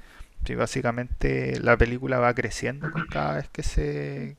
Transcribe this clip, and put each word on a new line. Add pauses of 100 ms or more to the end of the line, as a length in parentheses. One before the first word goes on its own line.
(440)
Sí,
básicamente
la
película
va
creciendo
con
cada
vez
que
se,